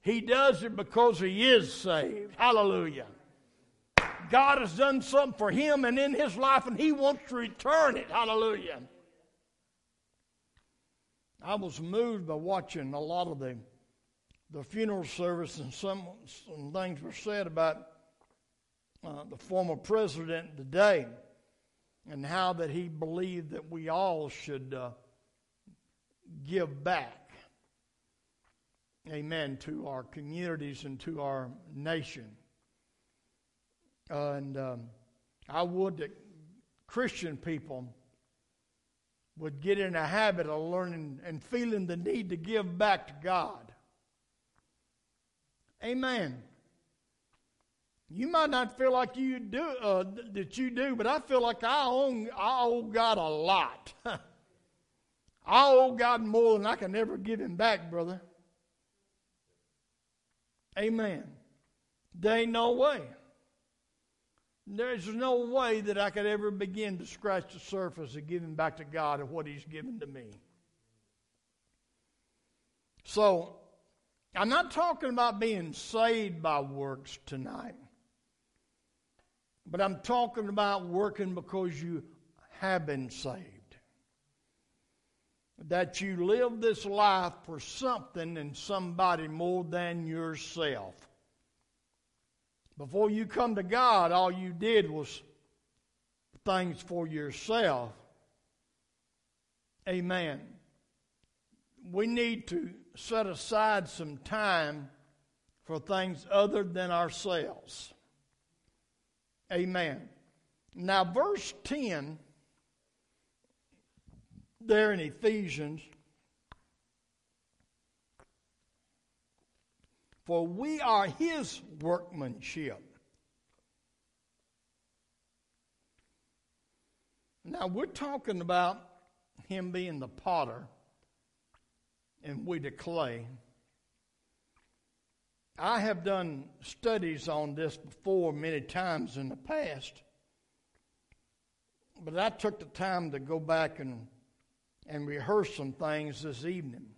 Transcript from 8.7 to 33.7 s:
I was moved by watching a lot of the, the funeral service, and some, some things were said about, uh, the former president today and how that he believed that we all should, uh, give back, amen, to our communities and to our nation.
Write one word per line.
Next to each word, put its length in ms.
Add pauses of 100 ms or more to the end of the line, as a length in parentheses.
I 120
was 240
moved 480
by 60
watching 600
a 60
lot 260
of 140
the, 180 (920)
the 120
funeral 420
service, 540
and 160
some, 320 (180)
some 480
things 300
were 100
said 340
about, 420 (1160)
uh, 240
the 80
former 400
president 800
today 500 (1040)
and 140
how 300
that 160
he 180
believed 600
that 200
we 200
all 400
should, 420
uh, 180 (1600)
give 360
back, 480 (1800)
amen, 480
to 280
our 180
communities 800
and 160
to 200
our 300 (240)
nation. 500 (1800)